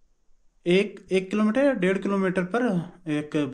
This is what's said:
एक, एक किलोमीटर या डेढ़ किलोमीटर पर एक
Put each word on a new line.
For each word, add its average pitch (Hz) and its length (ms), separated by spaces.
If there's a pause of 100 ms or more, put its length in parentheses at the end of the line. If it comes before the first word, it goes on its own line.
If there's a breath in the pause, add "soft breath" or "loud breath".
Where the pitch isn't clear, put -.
(680)
एक, 196 460
एक 190 180
किलोमीटर 214 340
या 285 80
डेढ़ 190 260
किलोमीटर 190 440
पर 226 200 (460)
एक 147 280 (180)